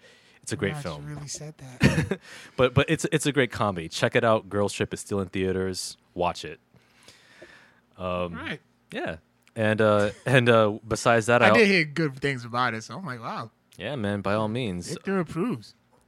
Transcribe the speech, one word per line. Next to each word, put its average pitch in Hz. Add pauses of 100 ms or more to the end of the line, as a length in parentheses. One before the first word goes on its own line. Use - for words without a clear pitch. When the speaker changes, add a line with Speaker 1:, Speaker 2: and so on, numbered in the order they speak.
(440)
Speaker 1:
it's -
a 113
great 98
Speaker 2:
Gosh, 143
Speaker 1:
film. 147
Speaker 2:
you 147
really 147
said 151
that. 135 (180)
Speaker 1:
<laughs> -
But, 123
but 139
it's, 160
it's 156
a 147
great 127
comedy. 90
Check -
it 120
out. 110
Girls 101
Trip -
is -
still 101
in 95
theaters. 92 (160)
Watch 87
it. 76 (1400)
Um, 90
Speaker 2:
Right. 254 (300)
Speaker 1:
yeah. 139 (380)
And, 107
uh, 104 (140)
and, 123
uh, 110 (100)
besides 113
that, 120
I 113
Speaker 2:
I -
Speaker 1:
al- 220
Speaker 2:
did 226
hear 190
good 143
things 131
about 120
it, 110
so 117
I'm 185
like, 123
"Wow." 123 (260)
Speaker 1:
Yeah, 120
man, 101
by 98
all 107
means. 107
Speaker 2:
Victor 190
approves. 160 (340)